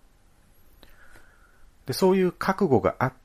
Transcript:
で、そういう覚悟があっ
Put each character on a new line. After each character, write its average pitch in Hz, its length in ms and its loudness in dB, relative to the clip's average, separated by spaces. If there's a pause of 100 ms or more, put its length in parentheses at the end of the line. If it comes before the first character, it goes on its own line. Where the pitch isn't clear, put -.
(1900)
で、 135 60 -6
そ 185 200 2
う 196 40 2
い 190 60 2
う 180 100 0
覚 - 320 -4
悟 131 160 2
が 92 180 -2
あ - 80 0
っ 131 60 -6 (120)